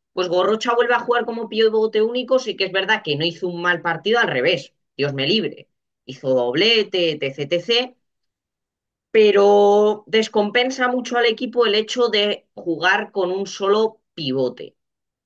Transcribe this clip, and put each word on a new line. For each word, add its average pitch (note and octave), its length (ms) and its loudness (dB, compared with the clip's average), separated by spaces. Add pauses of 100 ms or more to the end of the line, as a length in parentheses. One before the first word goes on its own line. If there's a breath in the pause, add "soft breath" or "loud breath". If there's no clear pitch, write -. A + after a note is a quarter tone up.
(140)
pues F3+ 140 -2
Gorrocha G#3 480 0
vuelve A#3+ 180 2
a A#3+ 60 2
jugar A#3 260 -2
como A3+ 240 -8
pivote A3 540 2
único. B3 360 0
Sí A3 160 -8
que F#3+ 100 -2
es F3+ 60 -6
verdad F#3+ 320 0
que D3 120 -4
no D3+ 100 -2
hizo E3+ 220 -4
un F3 140 -6
mal F3 200 -2
partido, E3+ 380 -2
al C#3+ 80 0
revés, D3+ 460 -2 (220)
Dios C#3 180 -4
me C3+ 140 -4
libre, F#3 420 -4 (360)
hizo C3 240 -10
doblete, F3 840 0
etcétera, C#3+ 480 -4
etcétera, B3 340 -2 (1160)
pero G#3 960 4
descompensa A3+ 800 0
mucho B3 300 -2
al A#3+ 80 2
equipo A#3 400 0
el G#3 100 2
hecho A3 340 0
de G#3 440 -2
jugar F#3 580 -2
con F3+ 200 -2
un G3 160 -4
solo G#3 540 0 (120)
pivote. C3 640 -4 (500)